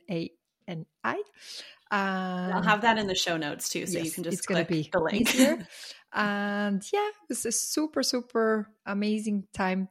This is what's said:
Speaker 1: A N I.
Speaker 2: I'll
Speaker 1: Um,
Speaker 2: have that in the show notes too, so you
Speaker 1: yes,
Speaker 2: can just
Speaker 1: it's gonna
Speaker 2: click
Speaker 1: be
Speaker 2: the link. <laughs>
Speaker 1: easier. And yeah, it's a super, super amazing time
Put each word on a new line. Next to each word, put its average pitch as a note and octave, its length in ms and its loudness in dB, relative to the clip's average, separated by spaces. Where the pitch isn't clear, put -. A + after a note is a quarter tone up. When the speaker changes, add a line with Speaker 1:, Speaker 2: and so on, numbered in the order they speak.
Speaker 1:
A E3+ 200 -4
N E3 180 -8
I. D#4+ 200 -2
Speaker 2:
I'll F#3 680 0
Speaker 1:
Um, F#3+ 40 0
Speaker 2:
have G#3 200 4
that A3+ 160 6
in G#3 100 0
the F#3 80 -2
show E3+ 200 0
notes D3+ 320 -4
too, F3 180 -4
so F3+ 120 -2
you E3 60 -2
Speaker 1:
yes, D#3 100 -4
Speaker 2:
can F3+ 80 -6
just F3 160 -4
Speaker 1:
it's - 80 -8
gonna E3 180 2
Speaker 2:
click - 40 -4
Speaker 1:
be - 80 -12
Speaker 2:
the F3+ 80 2
link. G3+ 200 2
<laughs> A#3 140 2
Speaker 1:
easier. C4+ 320 6
And G3+ 720 0
yeah, G#4 160 2
it's A#3+ 160 -4
a A3+ 80 -2
super, - 500 0
super A3 640 0
amazing G#3 680 0
time F#3+ 380 0